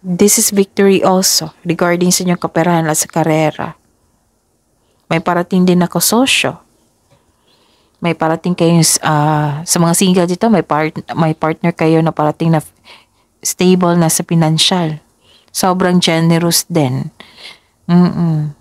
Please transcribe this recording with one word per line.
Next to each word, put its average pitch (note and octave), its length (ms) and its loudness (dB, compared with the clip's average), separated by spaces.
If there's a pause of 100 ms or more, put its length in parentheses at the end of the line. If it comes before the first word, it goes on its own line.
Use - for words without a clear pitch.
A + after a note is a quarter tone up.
this F#3+ 400 0
is - 80 -2
victory G3 560 0
also F#3 560 0
regarding F3 480 0
sa F3+ 160 -2
inyong F3 160 -2
kaperahan E3 480 0
at D#3 80 -2
sa - 80 -4
karera. D#3 720 -2 (1400)
May E3 80 -2
parating F3 400 -2
din F3+ 160 2
na F3 80 2
kasosyo. G#3+ 720 -2 (1400)
May E3 160 -2
parating E3 400 -2
kayong E3+ 240 4
s-, - 240 0
ah, D3+ 560 0
sa - 160 -4
mga E3+ 160 2
single F#3 320 2
dito, F#3 240 -2
may F3 160 2
part-, D#3 480 -4
may D#3+ 240 -2
partner D#3+ 320 -2
kayo D#3+ 320 2
na D#3+ 80 0
parating D3+ 400 -2
na D#3 160 0
f-, - 80 -20 (720)
stable F3+ 480 2
na F3 160 2
sa F3+ 160 -4
financial. D#3+ 720 0 (560)
Sobrang F3+ 480 0
generous E3 640 0
din. C#3+ 480 -2 (720)
Mm-mm. E3 760 0